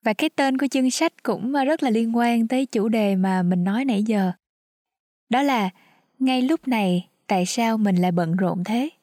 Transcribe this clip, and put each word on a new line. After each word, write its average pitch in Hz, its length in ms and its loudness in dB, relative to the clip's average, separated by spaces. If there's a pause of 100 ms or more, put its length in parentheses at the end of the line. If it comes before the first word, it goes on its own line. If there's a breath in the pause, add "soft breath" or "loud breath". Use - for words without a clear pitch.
Và 214 80 0
cái 311 180 -2
tên 269 280 0
của 285 80 0
chương 262 240 0
sách - 320 -4
cũng, 247 320 -4
à, 277 100 0
rất 311 180 0
là 269 80 0
liên 226 260 0
quan 233 320 2
tới 254 180 0
chủ 220 220 -2
đề 214 280 2
mà 185 260 0
mình 180 220 2
nói 208 200 0
nãy 214 180 0
giờ. 202 300 0 (1000)
Đó 254 120 2
là 233 280 0 (480 soft breath)
Ngay 262 240 0
lúc 269 260 -2
này, 190 400 0 (180)
tại 180 200 0
sao 226 320 0
mình 202 180 2
lại 180 160 2
bận 170 240 0
rộn 180 280 -2
thế? 240 240 -2 (140)